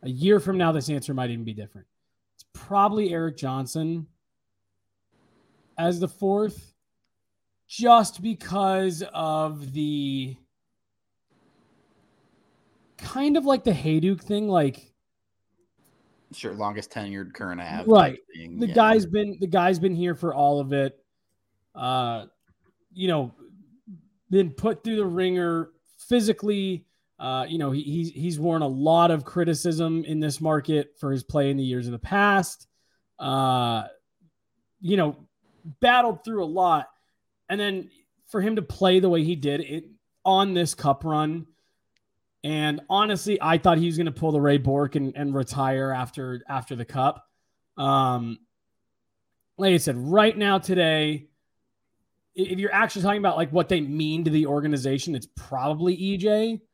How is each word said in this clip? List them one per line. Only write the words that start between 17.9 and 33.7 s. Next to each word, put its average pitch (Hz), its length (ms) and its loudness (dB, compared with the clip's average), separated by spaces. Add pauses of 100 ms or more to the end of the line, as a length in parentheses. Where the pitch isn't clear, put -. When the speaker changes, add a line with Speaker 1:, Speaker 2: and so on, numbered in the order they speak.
Speaker 2:
thing, 87 240 -14
Speaker 1:
The 226 120 -4
Speaker 2:
yeah. 170 40 -6
Speaker 1:
guy's 220 320 6
been, 202 340 -2
the 196 60 -4
guy's 180 320 2
been 185 160 0
here 175 220 -2
for 170 180 -4
all 143 260 2
of 135 140 -4
it. 139 240 -2 (800)
Uh, 123 500 -4 (680)
you 185 160 -4
know, 147 280 -2 (960)
been 185 180 4
put 202 340 -4
through 226 120 -4
the 208 100 0
ringer 175 640 -2 (280)
physically. 202 880 0 (340)
Uh, 131 280 -4
you 165 120 -4
know, 143 100 -2
he, 139 140 -2
he's, 165 260 -4
he's 156 300 -6
worn 160 240 0
a 143 40 0
lot 160 440 4
of 151 140 0
criticism 165 800 -2
in 156 140 -4
this 151 220 -4
market 151 580 0
for 139 120 -4
his 131 120 -4
play 139 280 0
in 139 60 -2
the 135 60 -2
years 123 220 -2
in 120 60 -6
the 120 80 -8
past. 196 680 0 (520)
Uh, 127 640 0 (1000)